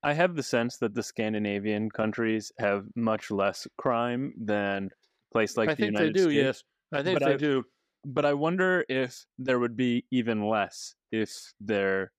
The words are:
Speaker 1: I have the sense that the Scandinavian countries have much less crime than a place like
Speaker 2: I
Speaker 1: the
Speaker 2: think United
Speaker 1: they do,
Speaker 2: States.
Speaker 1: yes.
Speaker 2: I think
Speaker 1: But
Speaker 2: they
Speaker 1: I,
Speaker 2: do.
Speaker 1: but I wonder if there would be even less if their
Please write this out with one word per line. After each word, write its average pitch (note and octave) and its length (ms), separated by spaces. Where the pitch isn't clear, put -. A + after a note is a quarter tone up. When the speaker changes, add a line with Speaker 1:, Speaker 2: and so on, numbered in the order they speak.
Speaker 1:
I C#3+ 100
have F3 220
the C#3+ 80
sense A#2 340
that G#2 160
the A2+ 100
Scandinavian G#2+ 840
countries A2 680
have G2+ 260
much A2 360
less G2 360
crime A#2+ 600
than G2+ 500
a - 460
place A2 220
like A2+ 140
Speaker 2:
I D#3 40
Speaker 1:
the C#3+ 40
Speaker 2:
think G#3 160
United D3+ 220
Speaker 1:
they F#3+ 40
do, F#3 60
Speaker 2:
States. D3+ 100
Speaker 1:
yes. C3+ 280
Speaker 2:
I C#3+ 120
think F3 160
Speaker 1:
But C#3 60
Speaker 2:
they C#3 80
Speaker 1:
I, C3+ 40
Speaker 2:
do. C3+ 260
Speaker 1:
but C#3+ 200
I C#3+ 80
wonder F3+ 560
if C3 360
there B2+ 220
would A#2+ 180
be A#2+ 340
even A2+ 360
less G#2+ 480
if - 480
their G2 580